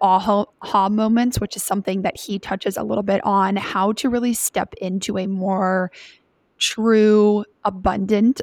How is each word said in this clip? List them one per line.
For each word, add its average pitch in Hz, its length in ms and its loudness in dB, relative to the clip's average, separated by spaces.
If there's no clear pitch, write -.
aha, 196 440 2
aha 196 280 0
moments, 220 500 0
which - 180 -4
is 196 60 -10
something 190 400 -4
that 180 160 -4
he 202 200 -8
touches 196 380 -4
a 208 60 -6
little 214 200 -4
bit 196 220 -2
on, 196 320 2
how 196 360 0
to 240 160 -2
really 240 260 0
step - 460 -4
into 190 380 -4
a 185 80 -4
more 185 680 -2
true, 214 880 4
abundant 202 800 0